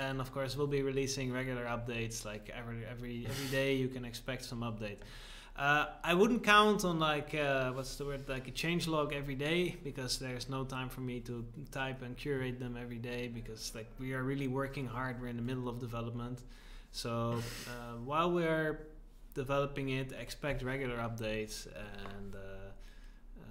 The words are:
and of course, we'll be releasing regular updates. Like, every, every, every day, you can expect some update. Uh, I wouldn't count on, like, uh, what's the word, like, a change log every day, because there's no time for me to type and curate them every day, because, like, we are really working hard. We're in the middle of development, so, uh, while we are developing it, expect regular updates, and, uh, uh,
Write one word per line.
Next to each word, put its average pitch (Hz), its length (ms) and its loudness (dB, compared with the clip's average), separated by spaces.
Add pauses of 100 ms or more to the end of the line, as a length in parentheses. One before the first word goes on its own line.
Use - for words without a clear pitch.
and 135 180 0
of 131 140 -4
course, 135 240 -2
we'll 147 100 4
be 139 140 4
releasing 135 500 2
regular 127 320 0
updates. 117 640 -2
Like, 107 280 -8
every, 117 320 -6
every, 120 400 -6
every 135 220 -2
day, 135 280 4
you 131 120 4
can 127 160 -4
expect 123 400 -6
some 117 200 -6
update. 107 340 -4 (600)
Uh, 143 280 6 (180)
I 165 100 6
wouldn't 214 300 8
count 208 400 10
on, 175 160 4
like, 151 340 2
uh, 135 380 4
what's 131 240 -4
the 147 80 -4
word, 139 240 -4
like, 131 220 -4
a - 20 -8
change 170 340 2
log 151 280 4
every 143 220 -2
day, 160 460 2
because 131 380 -2
there's 127 300 -4
no 135 160 0
time 131 240 -4
for 123 100 -8
me 123 220 -2
to 117 240 -4 (260)
type 131 300 -2
and 123 160 -8
curate 131 420 0
them 123 180 -4
every 120 220 -6
day, 123 300 -4
because, 110 440 -8
like, 110 240 -8
we 127 160 -4
are 131 100 0
really 139 260 2
working 135 380 -2
hard. 123 340 -2
We're 123 80 -4
in 120 80 -4
the 117 40 -2
middle 123 280 0
of 120 100 -4
development, 120 600 -4 (500)
so, 117 440 0 (320)
uh, 120 260 -8 (100)
while 160 280 4
we 175 140 4
are 156 340 4 (560)
developing 139 540 2
it, 131 220 0
expect 127 520 -4
regular 131 340 0
updates, 110 680 -2
and, 101 680 -8
uh, 98 60 -6
uh, - 1120 -12